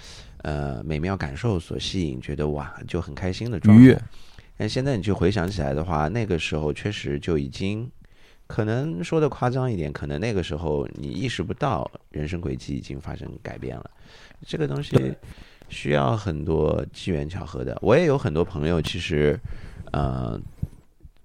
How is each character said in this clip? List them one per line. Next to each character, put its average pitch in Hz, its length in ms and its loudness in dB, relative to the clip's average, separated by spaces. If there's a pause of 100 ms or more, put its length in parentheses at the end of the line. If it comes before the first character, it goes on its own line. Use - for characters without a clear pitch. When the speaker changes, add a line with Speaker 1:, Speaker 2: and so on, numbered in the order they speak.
(420)
Speaker 1:
呃， 71 400 -4
美 76 160 -4
妙 92 180 -2
感 71 200 -6
受 104 220 0
所 - 200 -6
吸 90 300 -4
引， 64 120 -8
觉 73 140 -8
得 73 140 -2
哇， 71 260 -6 (120)
就 87 140 -4
很 73 140 -8
开 92 180 -4
心 110 180 -6
的 95 100 -4
状 107 160 12
态。 120 60 12
Speaker 2:
愉 131 40 12
悦。 - 160 10 (540)
Speaker 1:
但 107 120 -4
现 127 160 -2
在 139 120 0
你 107 60 -2
去 101 100 -2
回 90 180 4
想 92 180 0
起 95 140 -4
来 69 100 0
的 71 100 0
话， 78 260 0
那 107 180 -2
个 87 120 0
时 - 160 -4
候 76 180 0
确 104 200 -6
实 71 260 -4
就 80 200 0
已 69 100 -4
经， 107 420 -6 (560)
可 - 180 -2
能 147 380 -2
说 165 180 0
得 151 80 4
夸 - 200 -2
张 127 220 0
一 107 60 -2
点， 73 160 -4
可 - 140 -8
能 73 140 -4
那 113 120 -2
个 92 100 0
时 78 120 -6
候 73 400 -2
你 71 140 -10
意 90 200 -4
识 107 140 -4
不 85 120 -6
到 110 360 -2 (200)
人 73 180 -6
生 85 120 -6
轨 71 140 -4
迹 69 200 -8
已 64 60 -4
经 67 200 -10
发 69 140 -10
生 65 120 -12 (160)
改 - 140 -10
变 62 200 -8
了。 - 140 -14 (560)
这 160 120 -6
个 147 100 0
东 139 140 -4
西 - 140 2
Speaker 2:
对。 131 180 0 (560)
Speaker 1:
需 - 220 -6
要 73 240 2
很 78 280 -4
多 76 480 0
机 - 200 -6
缘 73 160 -4
巧 92 180 -10
合 64 180 -8
的。 64 160 -6
我 110 160 6
也 180 80 4
有 143 140 2
很 95 160 -2
多 85 100 2
朋 73 220 -4
友， 85 160 2
其 - 160 -6
实， 73 400 2 (540)
呃， 64 440 -2 (880)